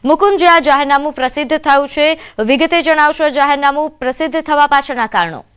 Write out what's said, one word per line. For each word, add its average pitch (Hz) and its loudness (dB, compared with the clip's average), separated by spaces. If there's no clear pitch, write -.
મુકુંદ, 359 2
જે 349 4
આ 339 6
જાહેરનામું 285 0
પ્રસિદ્ધ 262 -4
થયું 285 0
છે, 311 0
વિગતે 294 0
જણાવશો 302 0
જાહેરનામું 285 0
પ્રસિદ્ધ 302 -4
થવા 294 2
પાછળના 277 -2
કારણો? 170 -4